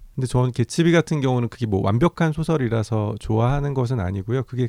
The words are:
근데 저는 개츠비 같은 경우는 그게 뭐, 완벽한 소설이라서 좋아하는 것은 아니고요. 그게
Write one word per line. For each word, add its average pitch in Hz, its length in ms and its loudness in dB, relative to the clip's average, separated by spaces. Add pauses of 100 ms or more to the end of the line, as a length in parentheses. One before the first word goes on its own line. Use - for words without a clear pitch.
(160)
근데 127 120 -2
저는 127 260 0
개츠비 165 400 2
같은 160 280 2
경우는 127 280 0
그게 - 160 -6
뭐, 101 180 0
완벽한 151 480 2
소설이라서 113 880 -2
좋아하는 135 540 0
것은 127 260 0
아니고요. 98 440 -2
그게 123 260 -2